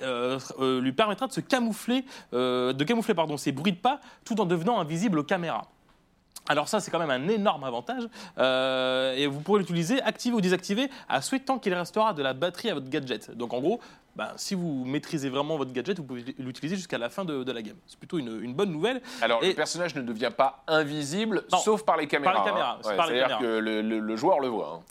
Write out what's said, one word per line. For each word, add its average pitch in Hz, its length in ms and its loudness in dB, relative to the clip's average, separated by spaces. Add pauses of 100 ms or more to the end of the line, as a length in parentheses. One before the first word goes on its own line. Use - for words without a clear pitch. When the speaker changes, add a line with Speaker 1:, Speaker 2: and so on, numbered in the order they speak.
Speaker 1:
euh, 127 360 -2 (220)
euh, 131 200 4
lui 131 120 2
permettra 208 340 2
de - 60 -10
se - 80 -2
camoufler, 240 640 0 (280)
euh, 127 400 2
de 135 120 0
camoufler, 226 300 2
pardon, 156 220 0
ses 151 140 -2
bruits 151 220 0
de 175 60 -6
pas, 277 200 2 (260)
tout 220 160 0
en 208 40 4
devenant 180 340 2
invisible 165 400 2
aux 147 60 2
caméras. 165 420 -2 (800)
Alors 147 220 2
ça, 214 100 2
c'est - 120 -2
quand 170 100 2
même 160 100 0
un 131 160 0
énorme 196 380 2
avantage, 135 420 -4 (320)
euh, 131 760 2
et 143 100 2
vous 143 140 -2
pourrez 196 200 2
l'utiliser, 170 420 0
activer 240 340 0
ou 220 60 2
désactiver, 196 480 0 (180)
à 135 140 0
souhait 269 180 -2
tant 269 180 -2
qu'il 190 140 -2
restera 202 400 0
de 147 100 -4
la 131 120 0
batterie 175 360 -4
à 180 40 -2
votre 135 160 -6
gadget. 131 440 -4
Donc 117 200 -6
en 123 60 -2
gros, 190 200 0 (340)
ben, 107 220 -6
si - 180 -6
vous 160 300 -2
maîtrisez 139 460 -2
vraiment 143 260 0
votre 131 160 -4
gadget, 127 240 -2
vous 165 80 -8
pouvez 123 180 -10 (160)
l'utiliser 139 380 -6
jusqu'à 170 220 -6
la 117 100 -2
fin 196 160 -6
de, 147 180 -4
de 127 80 -4
la 117 120 -6
game. 107 120 -12 (120)
C'est - 120 -20
plutôt - 200 -6
une, 110 240 -6
une 120 100 -6
bonne 190 180 0
nouvelle. 208 300 0 (220)
Speaker 2:
Alors, 117 200 4
Speaker 1:
Et 175 60 4
Speaker 2:
le 185 60 2
personnage 156 420 -2
ne 139 60 -4
devient 117 340 -2
pas 135 320 2
invisible, 156 840 0
Speaker 1:
Non, 185 80 4
Speaker 2:
sauf 214 240 2
par 175 140 4
les 156 100 0
caméras, 151 280 2
Speaker 1:
par 196 100 4
les 208 60 2
caméras, 117 240 0
Speaker 2:
hein. - 80 -10
Speaker 1:
c'est 110 80 -2
Speaker 2:
Ouais, 98 60 2
Speaker 1:
par 165 100 6
les 139 80 0
Speaker 2:
c'est-à-dire 127 240 2
Speaker 1:
caméras. 113 180 0
Speaker 2:
que - 20 2
le, 110 220 0
le, 110 180 0
le 110 180 -2
joueur 156 220 4
le 135 100 0
voit, 87 280 -4
hein. 82 40 -14 (100)